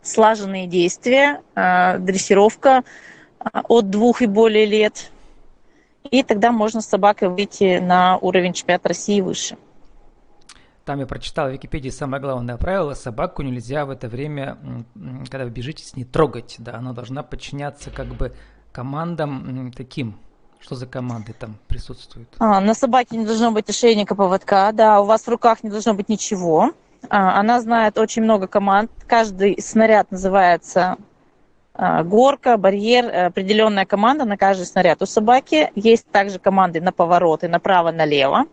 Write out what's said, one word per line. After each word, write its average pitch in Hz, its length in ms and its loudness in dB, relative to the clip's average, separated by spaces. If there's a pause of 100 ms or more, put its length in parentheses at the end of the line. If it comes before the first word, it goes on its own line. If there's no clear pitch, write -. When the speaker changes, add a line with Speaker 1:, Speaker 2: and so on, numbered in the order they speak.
Speaker 1:
слаженные 202 640 0
действия, 240 760 0 (120)
а, 180 440 2
дрессировка, 202 840 2 (560)
а, - 300 -8
от 226 220 2
двух 226 320 2
и 240 40 2
более 214 400 4
лет. 214 440 -2 (1000)
И 254 120 2
тогда 226 300 2
можно 220 280 -2
с - 60 -10
собакой 202 420 2
выйти 185 520 0
на 180 380 2
уровень 180 360 0
чемпионата - 340 -2
России 202 300 -2
и 190 40 0
выше. - 340 -8 (1300)
Speaker 2:
Там 143 160 -6
я 131 60 -6
прочитал 135 420 -8
в 131 40 -6
Википедии 135 380 -8
самое 135 320 -8
главное 123 340 -6
правило: 175 380 -4
собаку 151 480 -8
нельзя 127 420 -6
в 135 60 -10
это 127 180 -12
время, 139 540 -10
м, 123 240 -14 (100)
м, 131 300 -16
когда 131 180 -10
вы 120 60 -10
бежите, 123 340 -12
с - 100 -20
ней 123 100 -12
трогать, 123 540 -4
да, 117 180 -14
она 127 180 -10
должна 123 280 -12
подчиняться 143 680 -12
как 131 180 -12
бы 123 240 -6 (400)
командам, 139 920 -8
м, 120 60 -14
таким. 127 460 -10 (420)
Что - 140 -14
за 123 140 -14
команды 117 500 -10
там 110 180 -16 (120)
присутствуют? - 600 -10 (120)
Speaker 1:
А, 214 200 4
на 208 140 2
собаке 247 420 0
не 226 80 -4
должно 226 280 0
быть 214 180 -4
ошейника, 208 460 2
поводка, 196 560 2
да, 214 280 6
у 202 40 2
вас 220 200 2
в - 40 -8
руках 233 340 2
не 214 80 -8
должно 208 240 -2
быть 196 140 -6
ничего. 185 640 0 (380)
А, 196 280 2
она 233 220 2
знает 226 360 0
очень 220 280 0
много 208 240 2
команд. 202 420 2 (160)
Каждый 202 560 0
снаряд 220 480 4
называется, 185 840 0 (800)
а, 165 280 0
горка, 240 540 2
барьер, 208 480 2
э, 180 220 -2
определенная 196 600 0
команда 240 380 0
на 202 120 -2
каждый 190 300 0
снаряд. 180 340 2
У 196 60 -2
собаки 262 720 2
есть 226 340 2
также 202 300 0
команды 185 400 2
на 180 100 0
повороты, 175 560 2
направо, 170 460 0
налево. 151 600 0